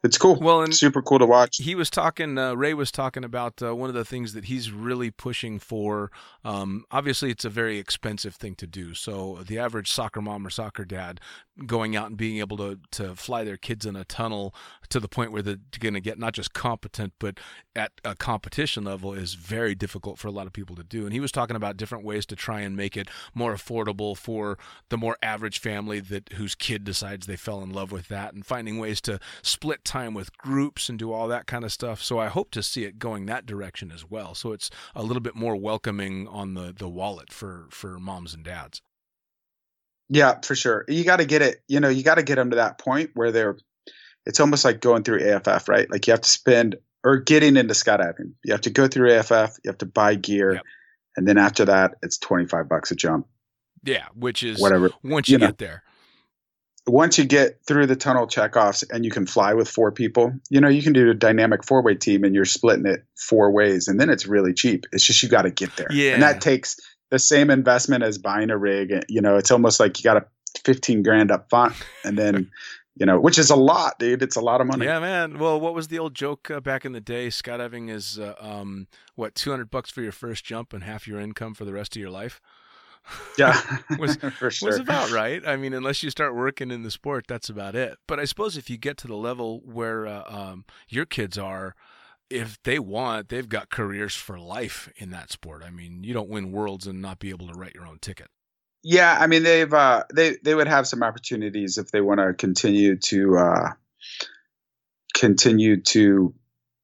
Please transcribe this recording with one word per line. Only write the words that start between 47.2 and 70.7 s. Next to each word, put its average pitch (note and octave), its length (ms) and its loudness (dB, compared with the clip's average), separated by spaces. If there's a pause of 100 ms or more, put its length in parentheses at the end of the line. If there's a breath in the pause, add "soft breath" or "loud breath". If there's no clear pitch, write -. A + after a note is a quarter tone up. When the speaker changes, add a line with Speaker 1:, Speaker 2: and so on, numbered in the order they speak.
Speaker 1:
into A2+ 180 4
skydiving. G2 580 0 (120)
You A2 80 -2
have G2+ 100 0
to A#2 80 -2
go C3+ 180 4
through B2+ 240 4
A A2+ 60 8
F A2 120 0
F, A2 340 4
you - 60 -6
have - 80 -12
to G2 80 -6
buy G#2 300 2
gear, G2 380 0
Speaker 2:
Yep. F2+ 80 -6 (540 soft breath)
Speaker 1:
and F#2 120 0
then G#2 100 6
after G#2 260 4
that, F#2+ 380 4
it's - 160 -8
twenty-five F2 500 -2
bucks D#2 220 -2
a E2+ 60 -4
jump. D#2 320 -2 (560)
Speaker 2:
Yeah, A#2+ 300 -4
which A#2+ 280 -4
is A2 180 -6
Speaker 1:
Whatever. F#2 300 6 (140)
Speaker 2:
once D3 240 -2
you C4+ 60 10
Speaker 1:
You - 40 8
know. - 80 6
Speaker 2:
get - 120 0
there. E2 240 -12 (1040)
Speaker 1:
Once D#3 320 6
you D3 60 6
get C3+ 420 4
through C#3+ 200 6
the C3 80 4
tunnel B2+ 320 2
checkoffs G#2+ 640 2
and A#2 140 -2
you A2 60 0
can G2 160 -2
fly G#2 280 4
with A2+ 140 4
four G#2+ 240 2
people, A#2 400 2 (160)
you C#3 120 6
know, C#3+ 80 8
you C#3+ 140 4
can D#3 100 4
do B2 180 8
a G#2+ 40 4
dynamic A2 480 4
four-way A#2+ 320 4
team G2+ 300 2
and G2 100 4
you're G2 120 4
splitting G#2+ 400 2
it F#2+ 180 -2 (120)
four G#2 360 4
ways, G2+ 340 4
and G2+ 140 0
then D#3 100 4
it's G#2 160 0
really G2 260 2
cheap. G#2+ 380 0
It's - 160 2
just - 160 4
you A#2+ 60 -2
gotta G#2 220 6
get - 260 -6
there. - 160 -8
Speaker 2:
Yeah. C#3 220 4
Speaker 1:
And B2 80 6
that C#3+ 180 4
takes - 360 0 (340 loud breath)
the C3 80 2
same C#3+ 320 6
investment B2+ 540 4
as G#2 140 0
buying G#2 320 -2
a G#2+ 60 2
rig. G2 360 0 (160)
You A2 120 0
know, G2+ 160 6
it's G2 140 4
almost A#2 300 6
like G#2 180 4
you - 60 -12
got A2 120 8
a - 80 4 (400)
fifteen B2+ 380 2